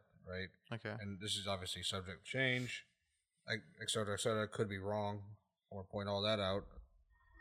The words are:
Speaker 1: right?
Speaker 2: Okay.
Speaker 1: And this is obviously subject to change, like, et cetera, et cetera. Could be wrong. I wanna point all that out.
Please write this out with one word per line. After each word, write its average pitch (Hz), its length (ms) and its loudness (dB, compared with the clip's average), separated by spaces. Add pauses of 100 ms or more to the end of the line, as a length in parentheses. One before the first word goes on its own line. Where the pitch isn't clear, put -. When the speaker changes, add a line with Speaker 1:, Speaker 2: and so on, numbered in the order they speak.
(280)
Speaker 1:
right? 92 200 -4 (240)
Speaker 2:
Okay. 110 280 -4
Speaker 1:
And 101 200 -4
this 101 160 0
is 98 100 -2
obviously 92 360 -2
subject 92 420 -4
to - 80 -10
change, 127 520 2 (600)
like, 110 140 -2 (220)
et 107 80 -2
cetera, 104 240 2
et 98 60 -2
cetera. 107 280 4
Could 110 200 2
be 98 100 -2
wrong. 104 420 0 (500)
I - 60 -10
wanna 95 140 -6
point 101 180 0
all 101 140 4
that 107 180 6
out. 98 240 2 (760)